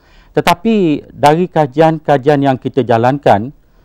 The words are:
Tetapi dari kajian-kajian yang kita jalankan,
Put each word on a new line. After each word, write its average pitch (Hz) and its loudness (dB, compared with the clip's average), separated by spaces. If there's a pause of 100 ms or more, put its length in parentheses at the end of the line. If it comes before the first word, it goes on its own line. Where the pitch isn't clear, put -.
(360)
Tetapi 180 -2
dari 156 0
kajian-kajian 147 0
yang 135 0
kita 127 -2
jalankan, 120 0 (300)